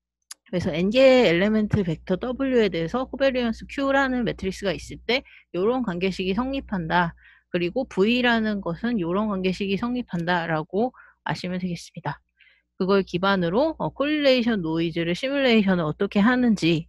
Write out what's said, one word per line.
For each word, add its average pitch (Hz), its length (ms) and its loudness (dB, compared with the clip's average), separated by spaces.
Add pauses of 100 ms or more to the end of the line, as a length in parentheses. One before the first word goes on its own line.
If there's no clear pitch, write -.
(480)
그래서 180 240 -4
N 175 200 0
개의 254 380 6
엘리먼트 208 540 2
벡터 185 560 -4
W에 254 300 2
대해서 170 360 -2
코베리언스 247 640 -2
Q라는 269 560 0
매트릭스가 190 480 -4
있을 147 240 -12 (100)
때 254 160 0 (320)
요런 226 260 0
관계식이 185 540 -2
성립한다. 180 800 -2 (340)
그리고 175 380 -4
V라는 220 760 2
것은 202 380 -4
요런 185 300 -2
관계식이 190 480 -2
성립한다라고 180 1160 -2 (300)
아시면 180 360 -6
되겠습니다. 170 600 -8 (560)
그걸 190 240 2
기반으로, 190 800 0
어, 160 100 -4
콜릴레이션 262 720 2
노이즈를 165 540 -2
시뮬레이션을 226 680 2
어떻게 196 360 -2
하는지에 208 680 2